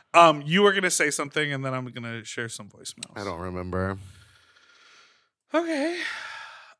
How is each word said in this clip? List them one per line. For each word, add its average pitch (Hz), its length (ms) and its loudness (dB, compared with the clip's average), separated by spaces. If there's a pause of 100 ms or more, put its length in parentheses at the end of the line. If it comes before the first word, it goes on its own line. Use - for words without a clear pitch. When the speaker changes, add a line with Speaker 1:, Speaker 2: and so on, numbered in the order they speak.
(140)
Speaker 1:
Um, 160 320 8
you 175 160 4
were 202 100 8
gonna 185 180 0
say 151 200 2
something, 147 420 -2
and 135 100 -6
then 135 120 -4
I'm 127 140 -6
gonna 117 360 -10
share 117 240 -8
some 107 220 -14
voicemails. - 440 -16
Speaker 2:
I 107 80 -8
don't 90 180 -6
remember. 92 580 -4 (1500)
Speaker 1:
Okay. 330 460 0 (800)